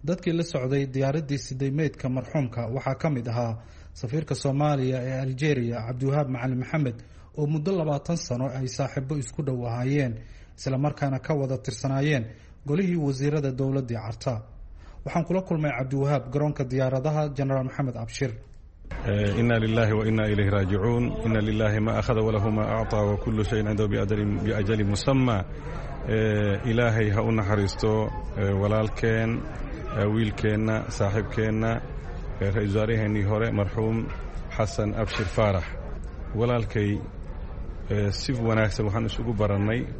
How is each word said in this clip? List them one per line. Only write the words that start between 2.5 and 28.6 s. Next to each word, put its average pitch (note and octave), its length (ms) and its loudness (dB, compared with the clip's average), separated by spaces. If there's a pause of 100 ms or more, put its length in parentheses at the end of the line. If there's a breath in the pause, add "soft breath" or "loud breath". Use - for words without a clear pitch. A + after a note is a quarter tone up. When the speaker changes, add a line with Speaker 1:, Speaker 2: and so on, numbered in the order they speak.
Speaker 1:
waxaa C3 280 -2
ka - 160 -2
mid A#2+ 180 -2
ahaa A#2 240 0 (380 loud breath)
safiirka C#3+ 440 -4
Soomaaliya C3+ 680 2
ee C3 200 -4
Algeria, C3 600 0
Cabdiwahaab C3 480 0
Macalin B2+ 300 -2
Maxamed, B2+ 400 0 (380 loud breath)
oo D3+ 100 0
muddo D3+ 260 0
labaatan D#3 440 0
sano C3 320 -2
ay C3 200 -4
saaxiibo C3 480 -2
isku C#3 260 -6
dhow C3 240 -2
ahaayeen, B2 460 0 (440 loud breath)
isla C3 220 -2
markaana C#3 400 0
ka - 160 -2
wada C3+ 240 0
tirsanaayeen C3+ 680 0 (400 loud breath)
golihii F3 320 0
wasiirada C#3+ 560 0
dowladdii C3 440 0
Carta. A2+ 380 -4 (680 loud breath)
Waxaan D#3+ 240 -2
kula F3+ 180 0
kulmay D3+ 280 0
Cabdiwahaab C3+ 600 0
garoonka D3 340 0
diyaaradaha C3 580 0 (120)
General C3+ 300 0
Maxamed C3 320 -2
Abshir. A#2 360 -4 (720)
Speaker 2:
Eh, G#2 320 2
inna A#2 200 6
lillahi A2 340 4
wa G#2+ 140 2
inna A2 220 4
ilayhi G2+ 220 4
raaji'uun. G2+ 540 2 (200)
Inna A2 160 2
lillahi G#2+ 400 2
ma A2 180 2
akhadha A2 240 2
wa A2 100 2
lahu G#2+ 180 2
ma G#2+ 220 2
a'ta A2 240 0
wa G#2 200 4
kullu G#2+ 280 0
shay'in G#2+ 220 0
'indahu G#2+ 220 2
bi G#2 100 2
ajalin, G#2 320 2 (120)
bi G#2 100 0
ajalin G#2 340 2
musamma. B2+ 500 4 (720 loud breath)
Eh, G#2 640 2
Ilaahay A2+ 400 4
ha G2+ 120 2
u A2+ 100 2
naxariisto, G#2 600 2 (440)
eh, G2 180 2
walaalkeen, A2 760 2 (680)